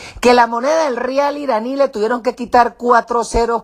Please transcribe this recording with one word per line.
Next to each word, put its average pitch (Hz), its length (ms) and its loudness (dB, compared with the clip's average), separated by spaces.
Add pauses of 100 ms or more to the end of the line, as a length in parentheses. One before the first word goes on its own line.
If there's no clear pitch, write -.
(200)
que 247 140 4
la 240 120 4
moneda 262 380 0
del 247 140 -4
rial 285 400 -2
iraní 262 380 -4
le 277 120 2
tuvieron 226 340 -2
que 254 120 -2
quitar 233 420 2
cuatro 233 480 0
ceros 233 400 -2